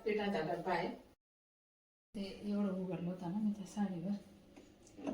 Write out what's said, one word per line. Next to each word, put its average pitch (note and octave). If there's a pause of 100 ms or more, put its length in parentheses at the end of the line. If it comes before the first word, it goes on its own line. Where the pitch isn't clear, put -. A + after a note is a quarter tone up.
पिठाचा G3+
डब्बा C#3+
आहे, -
ते -
एवढं G3+
उघडलं F3+
होतं F3
ना G3+
मी G#3+
त्या G3
साडीवर. F#3+ (1000)